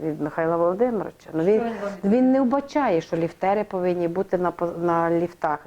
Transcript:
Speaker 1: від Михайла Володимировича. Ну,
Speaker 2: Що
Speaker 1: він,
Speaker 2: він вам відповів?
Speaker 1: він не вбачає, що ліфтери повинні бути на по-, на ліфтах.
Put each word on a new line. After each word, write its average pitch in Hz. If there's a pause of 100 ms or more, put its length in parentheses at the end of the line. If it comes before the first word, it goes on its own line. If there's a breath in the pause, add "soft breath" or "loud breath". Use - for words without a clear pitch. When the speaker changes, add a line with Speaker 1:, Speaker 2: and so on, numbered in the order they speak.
Speaker 1:
від 156
Михайла 165
Володимировича. 196
Ну, 160
Speaker 2:
Що 190
Speaker 1:
він, 220
Speaker 2:
він 233
вам 233
відповів? 202
Speaker 1:
він 254
не 269
вбачає, 269
що 165
ліфтери 190
повинні 180
бути 185
на 175
по-, 175
на 170
ліфтах. 170